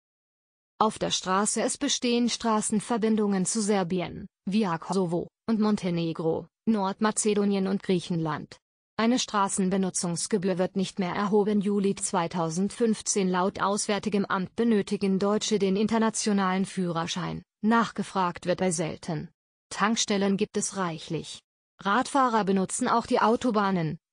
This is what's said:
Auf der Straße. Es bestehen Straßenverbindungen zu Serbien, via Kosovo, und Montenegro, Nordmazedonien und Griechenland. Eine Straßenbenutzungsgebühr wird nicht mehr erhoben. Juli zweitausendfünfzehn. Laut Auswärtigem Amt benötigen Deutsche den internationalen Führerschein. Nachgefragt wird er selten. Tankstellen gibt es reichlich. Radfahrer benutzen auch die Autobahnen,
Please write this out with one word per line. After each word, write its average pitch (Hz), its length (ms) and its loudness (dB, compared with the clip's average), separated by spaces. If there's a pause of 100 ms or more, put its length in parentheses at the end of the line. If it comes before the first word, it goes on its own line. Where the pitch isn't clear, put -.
(800)
Auf 214 180 2
der 170 140 -2
Straße. 202 500 0
Es 254 160 -2
bestehen 240 500 0
Straßenverbindungen 214 1160 0
zu 226 160 -2
Serbien, 190 640 -2 (200)
via 185 340 0
Kosovo, 175 480 -2 (200)
und 226 120 2
Montenegro, 170 880 0 (180)
Nordmazedonien 202 1000 0
und 196 160 -2
Griechenland. 165 720 -2 (400)
Eine 233 220 2
Straßenbenutzungsgebühr 190 1400 0
wird 180 200 0
nicht 190 200 -2
mehr 180 160 -2
erhoben. 208 480 2
Juli 196 320 2
zweitausendfünfzehn. 185 1400 -2
Laut 185 320 0
Auswärtigem 202 640 0
Amt 185 300 -4
benötigen 202 640 2
Deutsche 202 400 0
den 190 160 2
internationalen 208 880 2
Führerschein. 170 800 -4 (180)
Nachgefragt 196 840 0
wird 175 140 0
er 185 100 2
selten. 160 580 -4 (400)
Tankstellen 196 640 0
gibt 208 220 -2
es 208 200 -4
reichlich. 165 640 -6 (440)
Radfahrer 226 600 2
benutzen 196 420 0
auch 226 200 2
die 247 120 2
Autobahnen, 196 800 2 (160)